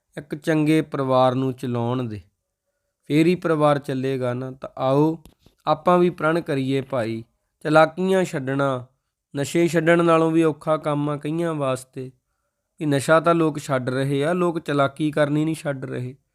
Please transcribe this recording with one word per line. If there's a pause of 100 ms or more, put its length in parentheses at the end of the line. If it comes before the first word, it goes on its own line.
(180)
ਇੱਕ
ਚੰਗੇ
ਪਰਿਵਾਰ
ਨੂੰ
ਚਲਾਉਣ
ਦੇ। (840)
ਫੇਰ
ਹੀ
ਪਰਿਵਾਰ
ਚੱਲੇਗਾ
ਨਾ।
ਤਾਂ (100)
ਆਓ (440)
ਆਪਾਂ
ਵੀ
ਪ੍ਰਣ
ਕਰੀਏ
ਭਾਈ, (380)
ਚਲਾਕੀਆਂ
ਛੱਡਣਾ, (500)
ਨਸ਼ੇ
ਛੱਡਣ
ਨਾਲੋਂ
ਵੀ
ਔਖਾ
ਕੰਮ
ਆ
ਕਈਆਂ
ਵਾਸਤੇ। (680)
ਵੀ
ਨਸ਼ਾ
ਤਾਂ
ਲੋਕ
ਛੱਡ
ਰਹੇ
ਆ,
ਲੋਕ
ਚਲਾਕੀ
ਕਰਨੀ
ਨਹੀਂ
ਛੱਡ
ਰਹੇ। (180)